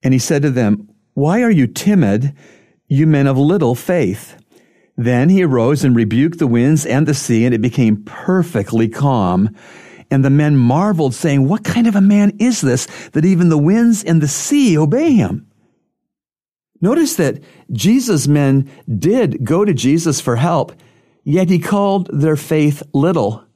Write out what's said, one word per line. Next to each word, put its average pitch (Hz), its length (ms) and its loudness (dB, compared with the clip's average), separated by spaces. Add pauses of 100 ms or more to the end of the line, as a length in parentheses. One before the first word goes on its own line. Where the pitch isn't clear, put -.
And 131 100 2
he 127 60 2
said 143 240 -2
to 147 80 0
them, 107 360 -2 (280)
'Why 165 260 0
are 233 100 0
you 147 140 2
timid, 135 680 0 (540)
you 147 200 2
men 143 200 2
of 131 120 0
little 147 360 2
faith?' 120 600 -4 (640)
Then 123 300 2
he 190 140 4
arose 131 400 0
and 127 120 4
rebuked 117 440 0
the 151 80 0
winds 131 360 2
and 139 220 0
the 147 80 -2
sea, 117 320 -2
and 123 80 0
it 107 80 -2
became 113 360 0
perfectly 117 880 -2
calm. 107 680 -2 (540)
And 135 160 0
the 139 60 2
men 147 260 2
marveled, 156 560 0
saying, 139 340 0
'What 202 160 -2
kind 226 220 -2
of 220 100 0
a 202 60 2
man 202 380 4
is 233 220 0
this, 135 260 -2 (240)
that 156 120 0
even 180 260 2
the 156 100 2
winds 214 440 2
and 165 200 2
the 147 40 -2
sea 247 480 0
obey 208 360 0
him?'" 120 340 0 (1400)
Notice 277 360 0
that 135 200 -2 (340)
Jesus' 208 560 0
men 139 440 2 (180)
did 156 540 -2
go 165 200 0
to 208 80 0
Jesus 147 480 0
for 120 180 -2
help, 160 360 -2 (500)
yet 175 240 0
he 180 120 2
called 202 520 -2
their 151 240 0
faith 147 460 -2 (100)
little. 139 520 -2 (120)